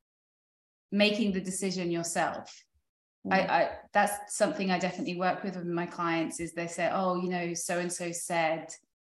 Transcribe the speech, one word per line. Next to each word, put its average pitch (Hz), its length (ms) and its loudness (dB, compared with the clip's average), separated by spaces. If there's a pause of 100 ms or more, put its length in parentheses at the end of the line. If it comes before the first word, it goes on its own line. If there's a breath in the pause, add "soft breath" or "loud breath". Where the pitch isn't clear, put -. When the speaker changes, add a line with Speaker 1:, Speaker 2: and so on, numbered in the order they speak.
(920)
Speaker 1:
making 208 420 4
the 185 80 0
decision 185 500 -2
yourself. 165 720 -2 (680)
I, 190 100 6
Speaker 2:
Mm. - 80 0
Speaker 1:
I, 165 200 4 (240)
that's - 420 2
something 196 360 2
I 175 80 2
definitely 180 380 -2
work 180 260 0
with, 185 120 -4
with 175 100 -6
my 170 220 -2
clients, 165 520 -2
is 170 140 -6
they 170 140 -4
say, 170 260 -2
"Oh, 185 220 2
you 180 140 -2
know, 175 260 -2
so-and-so 175 560 -4
said, 165 560 0 (360)